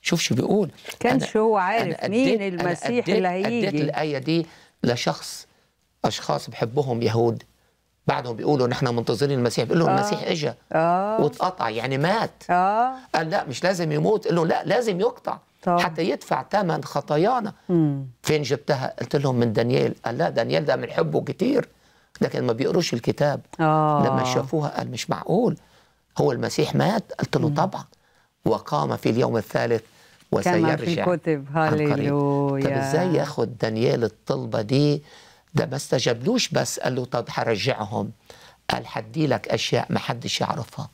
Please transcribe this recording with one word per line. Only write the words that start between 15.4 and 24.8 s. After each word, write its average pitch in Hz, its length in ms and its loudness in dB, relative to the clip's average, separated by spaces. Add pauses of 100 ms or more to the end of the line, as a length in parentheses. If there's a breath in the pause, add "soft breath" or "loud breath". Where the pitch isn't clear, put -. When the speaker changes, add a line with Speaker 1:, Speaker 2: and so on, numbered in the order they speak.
Speaker 2:
طبعا. 175 200 2
Speaker 1:
حتى 165 280 -2
يدفع 139 420 -4
ثمن 165 320 0
خطايانا". 196 680 0 (160)
Speaker 2:
مم. 147 380 2 (160)
Speaker 1:
"فين 147 200 2
جبتها؟" 135 580 -2
قلت 117 160 -2
لهم: 139 200 2
"من 120 160 2
دانيال". 120 420 2 (100)
قال: 120 140 -4
"لا، 170 120 2
دانيال 131 340 0
ده 139 120 2
بنحبه 139 480 -2
كتير، 247 440 0 (520 soft breath)
لكن 135 260 0
ما 120 60 2
بيقروش 131 420 0
الكتاب". 135 460 0 (200)
Speaker 2:
آه. 156 460 4
Speaker 1:
لما 131 180 0 (100)
شافوها 139 420 -2
قال: 123 140 -6